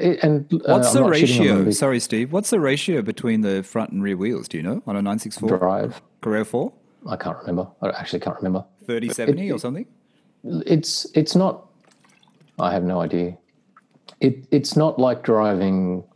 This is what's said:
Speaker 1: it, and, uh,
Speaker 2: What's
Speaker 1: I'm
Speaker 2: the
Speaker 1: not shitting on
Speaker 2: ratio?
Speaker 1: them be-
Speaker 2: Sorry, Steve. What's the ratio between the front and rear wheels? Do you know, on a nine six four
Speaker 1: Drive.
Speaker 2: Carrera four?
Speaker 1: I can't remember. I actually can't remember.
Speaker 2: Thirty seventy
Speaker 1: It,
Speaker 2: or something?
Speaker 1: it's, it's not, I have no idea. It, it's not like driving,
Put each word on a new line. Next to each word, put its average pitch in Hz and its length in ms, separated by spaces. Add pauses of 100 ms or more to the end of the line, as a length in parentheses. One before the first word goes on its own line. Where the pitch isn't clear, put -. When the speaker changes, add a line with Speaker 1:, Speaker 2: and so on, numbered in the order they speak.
Speaker 1:
it, 170 220
and, 147 300
uh, 165 40 (160)
Speaker 2:
What's 123 160
Speaker 1:
I'm - 60
Speaker 2:
the 269 60
Speaker 1:
not 185 100
shitting 127 280
on - 0
Speaker 2:
ratio? 101 180
Speaker 1:
them 95 80
be- 107 60
Speaker 2:
Sorry, 131 280
Steve. 120 340
What's 202 160
the 220 100
ratio 147 420
between 110 400
the 98 220
front - 280
and 98 120
rear 98 140
wheels? 98 320
Do - 80
you 80 60
know, 113 220
on 101 120
a 101 40
nine 101 180
six - 180
four 107 200
Speaker 1:
Drive. 101 440 (200)
Speaker 2:
Carrera 107 220
four? 139 300 (340)
Speaker 1:
I - 80
can't - 220
remember. 90 300 (140)
I 98 80
actually - 300
can't - 180
remember. 92 280 (200)
Speaker 2:
Thirty 117 240
seventy 143 380
Speaker 1:
It, 185 40
Speaker 2:
or 120 80
something? 139 260 (580)
Speaker 1:
it's, - 720
it's 156 220
not, 185 320 (920)
I 90 140
have 90 100
no 90 160
idea. 87 380 (840)
It, 131 320
it's - 240
not 156 240
like 127 240
driving, 95 800 (120)